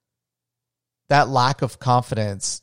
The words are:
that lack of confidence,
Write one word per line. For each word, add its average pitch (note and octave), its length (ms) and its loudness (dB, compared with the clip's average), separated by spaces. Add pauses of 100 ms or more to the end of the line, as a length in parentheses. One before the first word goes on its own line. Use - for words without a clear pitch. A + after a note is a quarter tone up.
(1120)
that C#3 180 4
lack C3 320 0
of - 180 -6
confidence, A2 840 -2